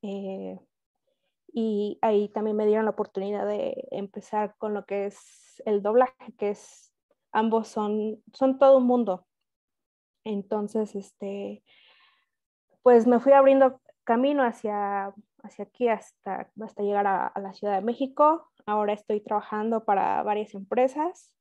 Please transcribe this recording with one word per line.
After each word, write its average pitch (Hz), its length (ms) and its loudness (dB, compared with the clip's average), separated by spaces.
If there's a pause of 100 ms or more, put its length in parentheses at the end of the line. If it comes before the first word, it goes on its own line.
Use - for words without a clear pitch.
eh, 190 560 -10 (880)
y 208 560 -4
ahí 208 280 2
también 214 260 -4
me 214 100 0
dieron 214 180 2
la 214 60 0
oportunidad 202 560 -6
de - 460 -6
empezar 208 640 -6
con 214 160 -6
lo 202 120 -8
que 202 200 -4
es - 600 -18
el 208 160 0
doblaje, 233 540 0
que 208 140 -4
es, - 380 -14 (460)
ambos 220 340 0
son, 214 540 -6 (120)
son 262 240 0
todo 269 180 8
un 254 80 4
mundo. 233 420 0 (960)
Entonces, 208 720 -6
este, 202 720 -12 (1160)
pues 240 240 6
me 247 140 4
fui 269 120 4
abriendo 269 480 6 (240)
camino 262 400 0
hacia, 202 720 -4 (280)
hacia 208 220 -14
aquí 240 240 -4
hasta, - 640 -6 (100)
hasta 214 220 -10
llegar 202 240 0
a, 190 200 0
a - 140 -8
la 196 140 -12
Ciudad 202 220 -4
de 190 40 0
México. 269 720 0 (160)
Ahora 208 260 -2
estoy 208 300 -6
trabajando 214 640 -4
para - 360 0
varias 214 300 -4
empresas 262 880 -4